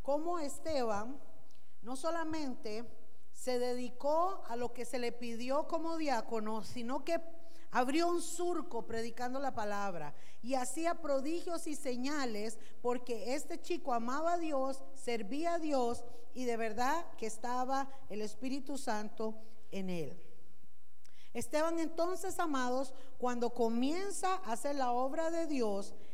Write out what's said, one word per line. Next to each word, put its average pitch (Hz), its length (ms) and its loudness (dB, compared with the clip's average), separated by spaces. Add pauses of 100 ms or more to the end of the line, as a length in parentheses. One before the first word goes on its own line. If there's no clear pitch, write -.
cómo 311 380 2
Esteban 254 800 0 (640)
no 247 160 -2
solamente 302 880 0 (480)
se 247 260 0
dedicó 277 880 2
a 233 80 -2
lo 240 160 -2
que 240 140 -2
se - 120 -2
le 240 140 0
pidió 240 560 0
como 330 300 0
diácono, 220 680 0
sino 254 400 0
que 339 160 0 (520)
abrió 269 360 4
un 349 140 2
surco 339 640 0
predicando 240 540 -2
la 269 140 0
palabra 202 600 0 (280)
y 240 120 0
hacía 330 480 0
prodigios 320 680 0
y 302 80 -2
señales, 247 840 0 (220)
porque 240 520 0
este 311 260 -2
chico 277 340 0
amaba 262 400 2
a 349 40 4
Dios, 269 460 0 (100)
servía 247 640 0
a 349 40 0
Dios 269 460 2 (300)
y 254 100 0
de 233 100 2
verdad 240 500 2 (120)
que 226 80 -2
estaba 254 640 0 (200)
el 208 120 0
Espíritu 262 560 0
Santo 220 580 0 (360)
en 190 180 0
él. 156 300 0 (1120)
Esteban 311 460 2
entonces, 349 580 0
amados, 262 560 0 (240)
cuando 240 380 2
comienza 311 800 2
a 220 160 0
hacer 285 240 0
la 254 160 2
obra 277 400 0
de 330 160 0
Dios, 214 480 0 (180)